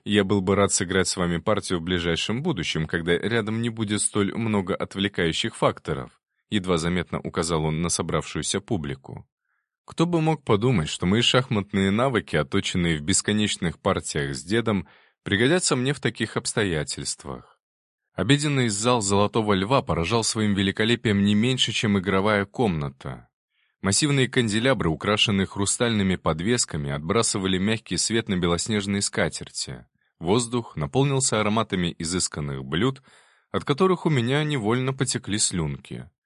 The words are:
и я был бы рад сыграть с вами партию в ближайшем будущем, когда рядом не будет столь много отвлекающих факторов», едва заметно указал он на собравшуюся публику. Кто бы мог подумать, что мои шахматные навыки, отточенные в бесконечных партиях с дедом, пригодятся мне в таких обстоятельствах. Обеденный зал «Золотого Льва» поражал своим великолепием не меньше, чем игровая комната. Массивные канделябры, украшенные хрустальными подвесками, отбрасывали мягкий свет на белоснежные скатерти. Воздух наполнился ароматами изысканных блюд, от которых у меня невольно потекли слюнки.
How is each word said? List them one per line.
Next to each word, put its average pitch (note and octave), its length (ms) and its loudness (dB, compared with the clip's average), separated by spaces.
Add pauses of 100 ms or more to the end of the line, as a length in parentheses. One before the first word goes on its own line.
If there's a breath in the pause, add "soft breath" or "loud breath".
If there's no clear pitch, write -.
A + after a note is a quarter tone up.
и G#2 80 -4
я G#2 100 6
был G2 200 2
бы G2 120 2
рад G2 160 4
сыграть F#2 380 2
с - 80 -2
вами F2 220 0
партию F#2+ 400 -2
в E2 40 -8
ближайшем F2 600 -2
будущем, E2+ 440 -2
когда E2+ 300 0
рядом A2 460 -2
не A#2 80 -2
будет G#2+ 320 -2
столь G2+ 320 0
много G#2 420 -2
отвлекающих G2 800 -2
факторов», - 640 -4 (300)
едва F#2 260 0
заметно E2+ 440 -2
указал E2 440 -2
он D#2 160 0
на F2 80 0
собравшуюся E2 720 -2
публику. D2 680 -6 (600)
Кто - 180 -2
бы F3 160 0
мог D#3 240 0
подумать, G#2 460 2
что - 160 -4
мои G#2 160 4
шахматные G2+ 680 2
навыки, A2 460 0
отточенные E2+ 640 0
в - 20 -8
бесконечных F#2+ 800 0
партиях D#2+ 560 -2
с B1+ 80 -10
дедом, G#2 440 0 (380 soft breath)
пригодятся C3 500 2
мне C3 200 0
в - 60 -14
таких - 360 -2
обстоятельствах. D2 1200 -4 (540)
Обеденный C3+ 560 2
зал A2+ 320 2
«Золотого G#2 540 2
Льва» G2+ 260 2
поражал F2+ 420 0
своим G#2+ 320 0
великолепием G2+ 720 2
не G#2 100 4
меньше, A#2+ 380 0
чем G2+ 260 2
игровая G2 460 2
комната. D2 840 -4 (520)
Массивные C3 480 2
канделябры, A2+ 600 2
украшенные G2 560 0
хрустальными G2+ 720 0
подвесками, E2+ 720 -2
отбрасывали F#2 680 0
мягкий G#2 380 -2
свет A2 320 0
на G2 80 0
белоснежные G2 640 0
скатерти. - 840 -4 (340)
Воздух A2+ 560 0
наполнился C3 640 0
ароматами G#2 580 0
изысканных D2+ 680 -4
блюд, G2 380 -2 (480 soft breath)
от F#2 140 -4
которых F3+ 400 2
у E3+ 60 2
меня C#3 340 2
невольно B2+ 480 0
потекли A#2+ 460 -4
слюнки. C#2+ 720 -4 (180)